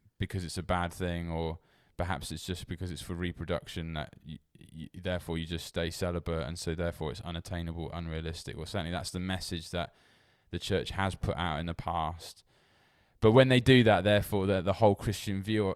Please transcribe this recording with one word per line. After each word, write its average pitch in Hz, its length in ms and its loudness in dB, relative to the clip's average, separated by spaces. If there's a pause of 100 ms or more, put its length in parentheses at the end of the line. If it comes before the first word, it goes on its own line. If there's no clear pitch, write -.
(180)
because 95 260 -4
it's 82 140 -8
a 87 60 -4
bad 87 280 -2
thing, 85 380 -4
or 82 300 -4 (360)
perhaps 87 360 -4
it's 80 120 -8
just - 240 -8
because 90 240 -8
it's 73 100 -10
for - 120 -8
reproduction 85 800 -6
that 78 200 -6 (140)
y-, 76 120 -12 (360)
y-, 80 140 -12 (120)
therefore 87 360 -4
you 82 80 -4
just 82 220 -6
stay 85 240 -2
celibate, 85 560 -2
and 85 100 -8
so 82 160 -4
therefore 82 380 -4
it's - 100 -10
unattainable, 85 720 -8
unrealistic. 80 640 -8
Well, 80 80 -8
certainly 85 260 -6
that's 85 200 -6
the 90 80 -6
message 90 500 -6
that 87 240 -6 (560)
the 87 100 -4
church 90 320 0
has 98 220 -2
put - 240 -4
out 80 220 -2
in 85 80 -4
the 82 80 -6
past. 85 680 -4 (800)
But 110 100 10
when 131 180 10
they 127 100 8
do 123 240 10
that, 101 200 6
therefore 101 440 4
the, 95 140 4
the 95 120 2
whole 101 220 6
Christian 98 480 -4
view 104 320 0